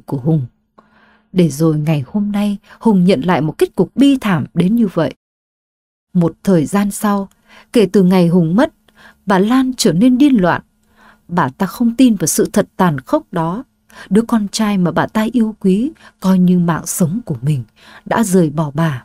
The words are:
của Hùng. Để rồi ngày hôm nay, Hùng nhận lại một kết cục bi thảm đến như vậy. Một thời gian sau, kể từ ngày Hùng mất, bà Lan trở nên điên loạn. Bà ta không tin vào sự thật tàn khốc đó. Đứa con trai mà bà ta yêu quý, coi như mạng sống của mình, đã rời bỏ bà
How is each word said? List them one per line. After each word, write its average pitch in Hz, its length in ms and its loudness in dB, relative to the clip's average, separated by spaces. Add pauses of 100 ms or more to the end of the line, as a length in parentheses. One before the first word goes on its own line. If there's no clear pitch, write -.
của 143 120 -6
Hùng. 139 280 -2 (840)
Để 180 160 2
rồi 151 300 0
ngày 147 280 -2
hôm 208 260 -4
nay, 202 260 -2 (200)
Hùng 196 260 2
nhận 196 160 0
lại 170 200 0
một 151 180 -4
kết - 180 0
cục - 200 -2
bi 277 240 4
thảm 180 240 -2 (100)
đến 185 220 0
như 233 100 2
vậy. 165 280 -4 (1000)
Một 170 200 0 (120)
thời 170 220 2
gian 202 240 -2
sau, 202 380 -4 (440)
kể 202 200 2
từ 202 100 4
ngày 180 260 4
Hùng 170 280 2
mất, 294 160 0 (540)
bà 196 120 2
Lan 254 380 2
trở 190 160 0
nên 240 260 2
điên 285 160 4
loạn. 175 280 0 (680)
Bà 170 200 0
ta 185 180 -6
không 233 280 -2
tin 247 200 4
vào 170 120 -4
sự - 260 0
thật - 240 0
tàn 165 240 0
khốc - 320 -4
đó. 175 320 -6 (460)
Đứa 214 120 2
con 220 260 -2
trai 208 300 -2
mà 175 120 0
bà 160 160 -2
ta 220 260 -2
yêu 220 280 -2
quý, 208 300 0 (300)
coi 190 180 2
như 180 200 4
mạng 170 280 -2
sống 185 380 -4
của 151 180 -8
mình, 135 220 -2 (400)
đã - 180 -2
rời 180 280 2
bỏ 151 240 -4
bà 151 300 -2